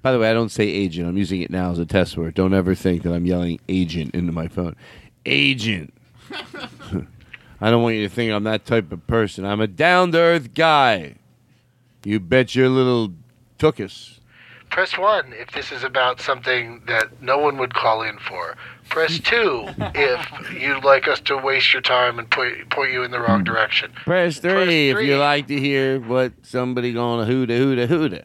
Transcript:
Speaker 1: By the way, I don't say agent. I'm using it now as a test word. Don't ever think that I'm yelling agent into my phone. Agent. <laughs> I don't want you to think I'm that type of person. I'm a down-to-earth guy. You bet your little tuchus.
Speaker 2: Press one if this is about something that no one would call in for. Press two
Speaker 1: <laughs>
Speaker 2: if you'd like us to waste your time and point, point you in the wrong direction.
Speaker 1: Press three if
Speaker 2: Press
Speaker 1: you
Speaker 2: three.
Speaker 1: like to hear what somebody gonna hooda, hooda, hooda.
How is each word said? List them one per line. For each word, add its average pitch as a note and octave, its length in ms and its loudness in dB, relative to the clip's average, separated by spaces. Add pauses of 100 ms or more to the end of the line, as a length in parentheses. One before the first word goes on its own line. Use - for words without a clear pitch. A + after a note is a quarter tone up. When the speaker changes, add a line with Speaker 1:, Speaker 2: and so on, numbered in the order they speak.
Speaker 1:
By C3 100 2
the B2+ 80 2
way, A2 100 4
I A2+ 40 4
don't A2+ 180 2
say G#2+ 160 2
agent. F2 400 -2
I'm F2 100 -2
using F#2 240 0
it - 80 -6
now F2+ 220 -2
as E2+ 80 -2
a E2+ 60 -2
test F2+ 320 2
word. E2 180 -4
Don't F#2 180 4
ever F#2 220 2
think F2 280 0
that E2+ 100 0
I'm F2 120 -2
yelling F2 420 0
agent E2+ 460 -2
into F2 180 -2
my E2 160 -6
phone. F2 280 -6 (500)
Agent. A#2 680 0 (200)
<laughs> - 180 -20 (1300)
I G#2+ 100 2
don't A#2 100 4
want A#2 140 0
you G#2 120 -2
to - 60 -8
think A#2 180 -2
I'm G#2 120 0
that A2 220 -2
type A2 260 0
of F2 160 -14
person. G#2+ 380 0
I'm G#2 160 -2
a A2 60 0
down-to-earth E3+ 880 2
guy. B2+ 600 2 (880)
You G#2 160 -2
bet A2+ 340 2
your C3 160 4
little B2 440 2 (440)
tuchus. - 640 -4 (500)
Speaker 2:
Press - 280 -2
one F3+ 360 2
if A#2 180 -16
this C#3+ 200 -8
is B2+ 120 -8
about B2+ 380 0
something B2 680 -4
that A2 360 -2
no C3+ 160 0
one C#3+ 180 2
would B2 160 -4
call A2 300 2
in G#2+ 160 -8
for. F2 380 -10 (320)
Press D#3+ 300 0
two A3+ 540 0
Speaker 1:
<laughs> - 40 -12 (180)
Speaker 2:
if - 560 -2 (100)
you'd C#3 220 -4
like C3+ 240 6
us C3+ 140 0
to C#3 160 -2
waste C3+ 360 2
your C3 80 0
time B2 380 0
and A#2 100 -12
point, B2+ 400 -4
point C#3 220 -2
you B2+ 100 -2
in B2 80 -4
the B2 100 -6
wrong G2+ 240 2
direction. - 480 -2 (120)
Speaker 1:
Press E3+ 340 0
three F3 520 2
if B2+ 60 2
Speaker 2:
Press - 100 0
Speaker 1:
you C#3 80 4
Speaker 2:
three. - 40 4
Speaker 1:
like C#3+ 300 2
to C#3+ 120 -2
hear C3+ 400 0
what B2 340 0 (100)
somebody B2 500 -2
gonna A#2 380 0
hooda, B2 260 2
hooda, B2+ 300 2
hooda. D3 380 0